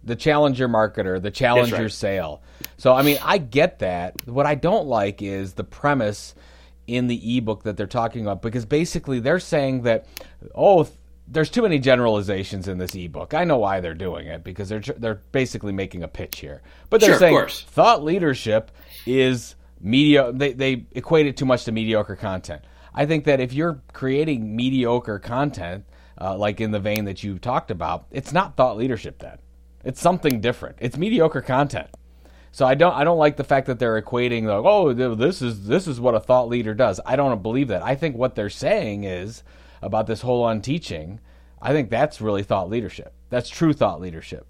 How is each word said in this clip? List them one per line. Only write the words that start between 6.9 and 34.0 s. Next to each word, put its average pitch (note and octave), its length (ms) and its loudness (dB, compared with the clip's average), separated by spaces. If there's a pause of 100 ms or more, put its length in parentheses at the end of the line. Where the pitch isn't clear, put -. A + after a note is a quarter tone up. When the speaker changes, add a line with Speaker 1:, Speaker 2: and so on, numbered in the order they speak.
Speaker 1:
the A#2+ 300 -2
ebook A2 260 -4
that G#2 120 -6
they're G2 120 -6
talking A#2 340 -4
about, G2 180 -4
because A#2 260 -6
basically D3 520 -2
they're C#3+ 220 0
saying C3+ 420 -2
that, A2+ 240 0 (480)
oh, F#3 300 6
th-, - 100 -12 (320)
there's D#3 220 0
too A#3+ 140 0
many F3+ 160 2
generalizations G#2 920 2
in F#2 80 -6
this F#2 180 -6
ebook. E2+ 380 -10
I E3+ 120 0
know D#3+ 120 4
why G2 240 2
they're E2 140 -6
doing D#2+ 320 -8
it, D#2+ 180 -12
because F#2 240 -8
they're G#2+ 120 -6
tr-, G#2 180 -8
they're A2+ 240 -4 (100)
basically A#2+ 400 -2
making F#2+ 300 -6
a D#2+ 60 -10
pitch - 320 -12
here. C#2 200 -16 (300)
But A3 100 6
they're G#4+ 80 10
Speaker 2:
Sure, C4 60 10
of - 60 4
Speaker 1:
saying E3+ 140 8
Speaker 2:
course. - 280 0
Speaker 1:
thought F3 420 4
leadership C#3+ 680 0 (360)
is C3 480 0 (260)
media-, C3 540 4
they, C3+ 180 -2
they C3 400 -2
equate D#3 340 2
it C3+ 120 -6
too C3+ 80 -2
much B2+ 180 2
to A#2 80 -6
mediocre A2 420 0
content. F#2 460 -8 (340)
I D3 120 0
think D3+ 180 0
that C#3+ 160 4
if B2+ 140 -4
you're D3+ 260 -2 (140)
creating C3 600 -2
mediocre A#2+ 640 0
content, A#2 680 -6 (340)
uh, F#2+ 160 -4
like G#2 240 -2
in A2 120 -2
the G#2 60 0
vein G#2 280 -2
that F#2+ 180 -10
you G2 140 -6
talked B2+ 320 -4
about, E2+ 400 -6
it's C3+ 240 -10
not F#3 240 0
thought B2+ 180 4
leadership A#2+ 440 -4
then. - 180 -18 (440)
It's C3 200 -10
something D#3+ 400 2
different. A2+ 360 -4
It's B2+ 200 -6
mediocre D#3+ 420 2
content. C3 480 -2 (640)
So C3+ 140 2
I C3 80 6
don't, D#3+ 200 6
I C3 100 0
don't E3+ 140 4
like D3+ 200 4
the C#3 60 -4
fact C3+ 220 0
that B2 120 -4
they're A2+ 220 2